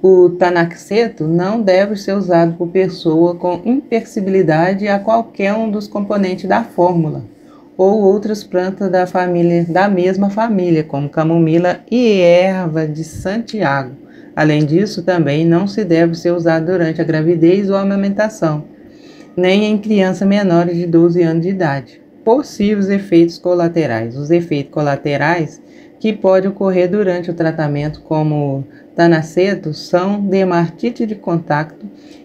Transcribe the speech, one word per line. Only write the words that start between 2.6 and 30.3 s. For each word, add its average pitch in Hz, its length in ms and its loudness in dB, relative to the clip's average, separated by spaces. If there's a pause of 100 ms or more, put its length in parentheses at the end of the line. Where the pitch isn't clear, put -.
pessoa 175 680 0
com 175 280 -4
hipersensibilidade 190 1200 0
a 202 100 0
qualquer 208 560 -2
um 226 160 -2
dos 208 180 -6
componentes 196 640 -4
da 208 140 0
fórmula, 165 680 -2 (440)
ou 202 280 2
outras 208 400 0
plantas 190 480 -4
da 180 160 0
família, 175 600 0
da 185 220 2
mesma 190 400 0
família, 196 540 0
como 143 260 -6
camomila 165 680 0 (100)
e 226 320 2
erva 175 680 2
de 156 160 -6
Santiago. 165 920 -4 (420)
Além 151 280 2
disso, 180 380 0
também 165 420 0
não 170 220 2
se 202 180 -4
deve 165 300 2
ser 170 200 -2
usado 165 340 0
durante 170 340 -2
a - 20 0
gravidez 165 680 2
ou 196 40 0
a 196 60 0
amamentação, 196 840 -2 (680)
nem 185 300 2
em 214 140 0
crianças 196 480 0
menores 175 500 2
de 175 80 -2
doze 170 380 4
anos 165 180 0
de 175 80 -2
idade. 151 500 -4 (240)
Possíveis 208 680 0
efeitos 170 480 2
colaterais. 160 760 -2
Os 143 140 -8
efeitos 165 420 0
colaterais 147 880 -2 (400)
que 220 140 -2
podem 190 380 2
ocorrer 185 360 0
durante 180 440 -2
o - 20 -4
tratamento, 151 680 -4
como 147 640 -2 (280)
tanaceto, 170 800 0
são 196 480 -2
dermatite 190 840 -2